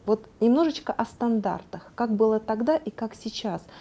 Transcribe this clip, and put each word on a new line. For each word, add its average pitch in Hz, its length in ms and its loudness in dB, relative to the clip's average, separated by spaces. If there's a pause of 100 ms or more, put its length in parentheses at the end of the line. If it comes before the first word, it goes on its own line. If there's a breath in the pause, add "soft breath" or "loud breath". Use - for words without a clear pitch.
Вот 214 200 0 (140)
немножечко 285 520 2
о - 120 0
стандартах. 202 920 -4
Как 233 180 -2
было 220 240 4
тогда 220 380 0
и 226 140 -4
как - 260 -8
сейчас 196 460 -6 (180 loud breath)